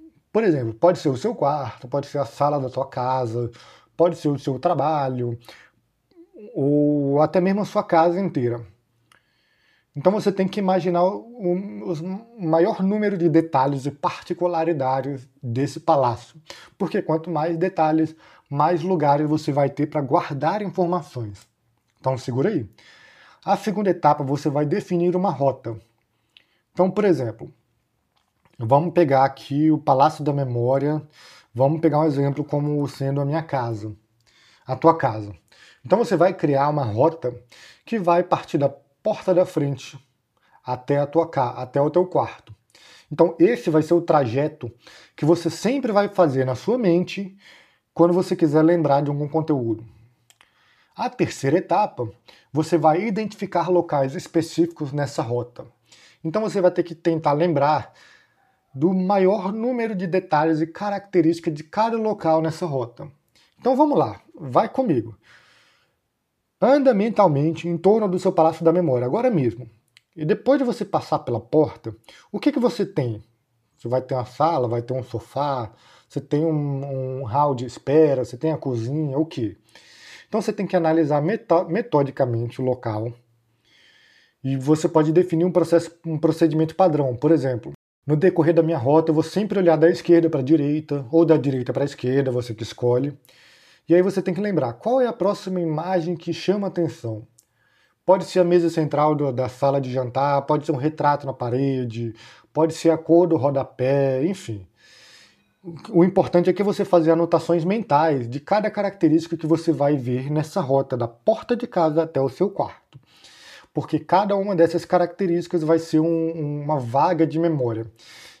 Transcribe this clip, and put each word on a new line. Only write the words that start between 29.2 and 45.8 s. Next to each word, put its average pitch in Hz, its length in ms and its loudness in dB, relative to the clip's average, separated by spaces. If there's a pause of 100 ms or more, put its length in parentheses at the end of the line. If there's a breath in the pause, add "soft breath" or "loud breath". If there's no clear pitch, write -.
aqui 143 460 0
o 151 80 2
Palácio 147 460 2
da 143 80 0
Memória, 135 680 0 (520 soft breath)
vamos 139 260 2
pegar 151 200 2
um 160 60 2
exemplo 139 380 0
como 147 440 -2
sendo 139 320 -4
a 143 40 -2
minha 156 180 -2
casa, 117 520 -6 (720 soft breath)
a 127 80 -6
tua 165 220 4
casa. 107 380 -4 (500 soft breath)
Então 180 140 4
você 202 180 0
vai - 180 4
criar 143 340 0
uma 151 140 -2
rota 139 580 -2 (440 loud breath)
que 233 120 -4
vai 175 280 2
partir - 340 -4
da 139 100 2
porta - 640 -4
da 269 140 4
frente 139 500 -6 (680 soft breath)
até 127 340 -2
a 143 80 0
tua 160 220 0
ca-, 127 220 -2
até 127 300 -4
o 147 80 2
teu 175 160 2
quarto. - 480 -4 (600 soft breath)
Então 165 260 2
esse 180 320 2
vai 156 120 4
ser 165 120 0
o 175 60 4
trajeto 143 720 0 (420 loud breath)
que - 100 -4
você 165 240 2
sempre 247 440 -2